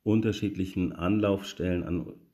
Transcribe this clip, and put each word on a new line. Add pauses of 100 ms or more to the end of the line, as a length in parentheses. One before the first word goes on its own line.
unterschiedlichen
Anlaufstellen,
an (220)